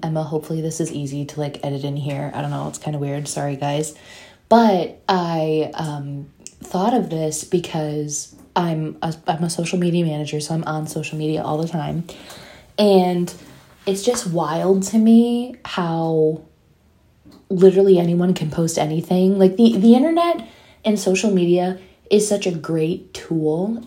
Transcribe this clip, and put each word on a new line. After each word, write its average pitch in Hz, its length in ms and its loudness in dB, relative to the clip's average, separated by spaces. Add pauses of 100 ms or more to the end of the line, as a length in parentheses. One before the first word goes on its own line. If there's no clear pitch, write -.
Emma, 160 180 -2
hopefully 156 380 -6
this 156 200 -6
is 165 120 -4
easy 143 320 -6
to, - 160 -10
like, 147 240 -8
edit 139 180 -6
in 143 140 -6
here. 143 360 -6
I 147 100 -8
don't 143 100 -6
know, 143 160 -8
it's 151 100 -12
kinda 151 220 -8
weird. 143 260 -6
Sorry, 143 300 -6
guys. 147 400 -4 (520)
But 214 600 4
I, 160 680 0
um, 143 540 -8 (320)
thought 202 340 0
of 202 160 0
this 160 320 -4
because 151 920 -4 (220)
I'm 156 460 -2
a, 160 120 -6 (120)
I'm 165 160 -2
a 170 80 -2
social 170 280 -4
media 175 260 0
manager, 151 360 -4
so 151 140 -6
I'm 165 100 -2
on 156 220 -6
social 156 320 -8
media 156 240 -4
all 151 160 -4
the 165 80 -2
time. 160 380 -6 (760)
And 180 540 2 (520)
it's 190 200 -4
just 233 240 -2
wild 170 560 0
to 220 140 0
me 240 640 4
how 165 800 0 (1080)
literally 190 500 6
anyone 175 340 2
can 156 180 -2
post 165 280 -2
anything. 180 600 2
Like, 190 160 6
the, 226 200 6
the 226 200 8
internet 330 520 2 (360)
and 214 160 0
social 190 320 0
media 180 480 2 (300)
is 208 180 4
such 202 180 -2
a 180 60 0
great 160 600 -4
tool, 170 760 -2